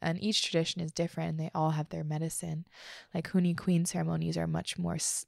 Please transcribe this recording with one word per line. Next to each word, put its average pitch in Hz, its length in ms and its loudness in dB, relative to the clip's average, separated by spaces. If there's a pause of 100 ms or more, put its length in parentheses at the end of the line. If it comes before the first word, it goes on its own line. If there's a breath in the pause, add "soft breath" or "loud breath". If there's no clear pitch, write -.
and 170 200 0
each 214 200 2
tradition 165 400 0
is 160 100 -4
different, 170 400 -2
and 156 80 -2
they 160 140 -2
all 156 180 4
have 151 180 0
their 160 140 -4
medicine. 156 640 -4 (480 loud breath)
Like, 165 160 -2
Huni 180 260 4
Queen 175 300 4
ceremonies 165 520 0
are 165 100 2
much - 300 -2
more 170 180 0
s-, - 320 -2